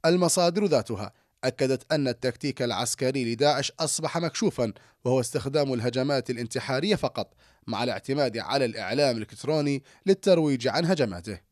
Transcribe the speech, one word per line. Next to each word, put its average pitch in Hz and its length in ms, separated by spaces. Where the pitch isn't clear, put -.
المصادر 175 600
ذاتها 110 480
أكدت 131 500
أن 143 140
التكتيك 127 540
العسكري 120 720
لداعش 139 460
أصبح 156 380
مكشوفا، 143 560
وهو 127 140
استخدام 135 540
الهجمات 127 560
الانتحارية 127 680
فقط - 380
مع 104 160
الاعتماد 123 540
على 131 280
الإعلام 113 520
الإلكتروني 143 680
للترويج 160 640
عن 151 180
هجماته. 107 540